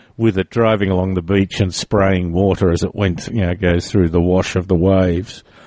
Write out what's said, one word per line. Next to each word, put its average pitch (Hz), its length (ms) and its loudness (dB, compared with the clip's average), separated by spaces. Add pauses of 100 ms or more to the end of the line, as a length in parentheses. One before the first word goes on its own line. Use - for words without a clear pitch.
(180)
with 110 200 2
it 92 100 -2
driving 110 420 0
along 95 220 0
the 90 80 -2
beach 98 400 0
and 92 140 0
spraying 95 580 0
water 92 380 2
as 85 120 0
it 95 120 -4
went, 92 340 -2
you 107 140 -2
know, 87 120 -2
goes 87 360 0
through 92 180 2
the 85 120 0
wash 90 360 0
of 92 100 -2
the 95 80 0
waves. 92 720 0 (220)